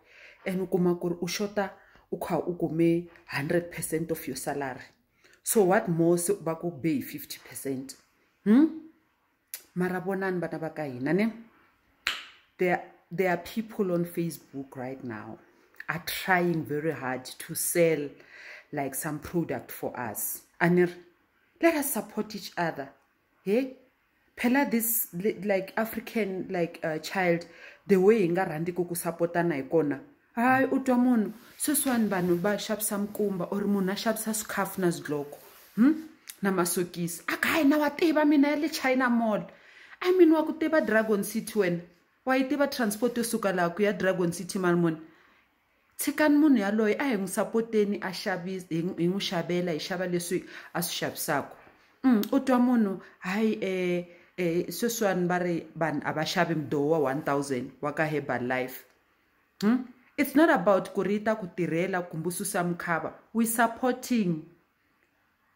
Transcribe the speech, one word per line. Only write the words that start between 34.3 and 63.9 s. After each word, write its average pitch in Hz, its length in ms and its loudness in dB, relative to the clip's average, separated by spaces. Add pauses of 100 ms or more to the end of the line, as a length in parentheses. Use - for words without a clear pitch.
swikhafu - 440 -4
na 185 100 2
swidloko. 147 500 -4 (360)
Hmm? 277 340 4 (340)
Na 196 100 2
masokisi. 175 760 -2
A 320 80 -4
ka, 320 280 0
na 294 140 6
wa 294 120 2
tiva 302 340 2
mina 294 240 6
ya 302 80 0
le 302 120 -2
China 262 420 0
Mall. 220 360 0 (580)
I 359 80 4
mean, 349 200 10
wa 320 100 6
ku 311 120 -2
tiva 311 300 2
Dragon 214 380 2
City - 300 -6
wena? 175 280 2 (440)
Wa 262 100 2
yi 269 100 2
tiva 277 240 2
transport 240 480 0
yo 233 60 0
suka 220 300 0
laha 175 240 2
ku 208 60 0
ya 202 100 4
Dragon 180 400 0
City 175 260 -8
mali 175 180 4
muni? 170 200 2 (1000)
Tshikani 294 380 2
munhu 294 220 6
yaloye, 208 400 2
a 294 60 -2
hi 269 120 0
n'wi 190 120 -2
sapoteni, 208 720 0
a 185 80 -6
xavisi, 185 600 -6
hi 165 120 0
n'wi, 180 160 -4
hi 165 80 2
n'wi 190 140 2
xavela, 175 520 -2
hi 156 60 -4
xava 180 320 -6
leswi 175 340 -2 (300)
a 165 80 -2
swi - 240 -4
xavisaka. 139 480 -4 (500)
Mm, 240 180 6 (100)
u 269 80 4
twa 262 180 2
munhu, 226 420 2 (200)
hayi, 214 420 0
eh, 180 440 -2 (300)
eh, 175 300 0
sweswiwani 190 640 0
va 180 100 0
ri 175 280 -2 (120)
vanhu 151 260 0
a 143 80 -2
va 151 120 -2
xavi 165 300 0
mudoho 143 340 0
wa 160 100 4 (120)
one 147 120 -2
thousand 139 480 -2 (100)
wa 147 120 -4
ka 160 120 0
Herbal 139 380 -2
Life. 127 420 -4 (760)
Hmm? 220 160 4 (420)
It's 285 160 0
not 320 160 8
about 196 420 2
ku 196 120 -2
ri 196 100 0
yi 214 60 0
ta 220 160 0
ku 196 100 -10 (100)
tirhela 175 460 0
kumbe 160 240 -8
u 180 40 -2
susa 180 340 -4
mukhava. 170 480 -2 (200)
We 226 140 2
supporting 226 960 0 (1120)